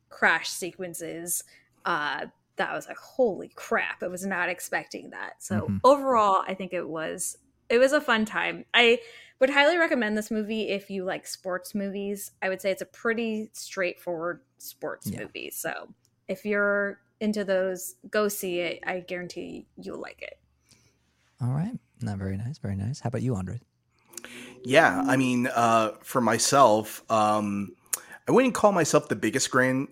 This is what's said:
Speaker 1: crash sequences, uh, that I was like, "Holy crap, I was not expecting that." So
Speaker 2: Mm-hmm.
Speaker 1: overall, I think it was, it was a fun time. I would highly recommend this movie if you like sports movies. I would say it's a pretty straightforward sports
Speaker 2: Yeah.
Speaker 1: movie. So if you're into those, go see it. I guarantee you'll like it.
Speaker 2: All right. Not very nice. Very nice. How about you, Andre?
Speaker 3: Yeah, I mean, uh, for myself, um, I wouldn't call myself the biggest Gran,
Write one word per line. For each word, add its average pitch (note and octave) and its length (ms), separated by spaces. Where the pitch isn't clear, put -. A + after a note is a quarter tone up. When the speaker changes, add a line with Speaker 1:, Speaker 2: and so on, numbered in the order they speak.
Speaker 1:
crash F3 400
sequences, E3+ 960
uh, D3 420
that F#3+ 140
I - 60
was D#3 120
like, F3+ 100
"Holy F3+ 580
crap, - 480
I F#3 40
was F3+ 180
not F3+ 220
expecting E3+ 640
that." - 340
So - 180
Speaker 2:
Mm-hmm. G3 220
Speaker 1:
overall, B3 640
I F#3+ 60
think F#3+ 180
it E3+ 160
was, E3 500
it A#3 120
was C4 120
a D4 100
fun A3+ 220
time. E3+ 400
I A#3 260
would C4 100
highly C#4+ 260
recommend C#4+ 400
this G#3+ 140
movie G#3+ 400
if G3 220
you G3 120
like F3+ 220
sports - 480
movies. G3+ 560
I G3 60
would F#3 120
say G3+ 80
it's F#3+ 140
a - 20
pretty A3 680
straightforward F3 880
sports - 500
Speaker 2:
Yeah. F#2+ 120
Speaker 1:
movie. C#2+ 280
So - 420
if - 180
you're G3+ 540
into G#3+ 240
those, F#3 520
go G#3+ 200
see F#3 320
it. F3 260
I F#3 140
guarantee F3 680
you'll F3+ 220
like - 220
it. - 180
Speaker 2:
All B2+ 120
right. F3 200
Not G#2+ 180
very F#2+ 180
nice. A#2 220
Very G2+ 160
nice. G2+ 240
How - 80
about A2+ 160
you, B2+ 100
Andre? F#2+ 260
Speaker 3:
Yeah, B2+ 440
I C3 100
mean, B2+ 300
uh, A2+ 460
for - 180
myself, A2 880
um, G#2 640
I B2 40
wouldn't B3 220
call - 180
myself D#3 380
the B2+ 60
biggest A2 340
Gran, C3 420